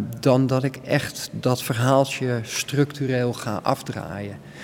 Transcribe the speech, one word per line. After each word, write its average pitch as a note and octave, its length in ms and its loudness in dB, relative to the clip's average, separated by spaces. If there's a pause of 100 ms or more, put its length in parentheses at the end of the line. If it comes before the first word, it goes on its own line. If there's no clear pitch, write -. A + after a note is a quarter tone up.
(200)
dan C3 260 6
dat C3 180 2
ik C3+ 120 -4
echt - 560 -4
dat B2 300 0
verhaaltje B2+ 800 2
structureel C3 880 0
ga G#2+ 300 -6
afdraaien. G2+ 720 -4 (280)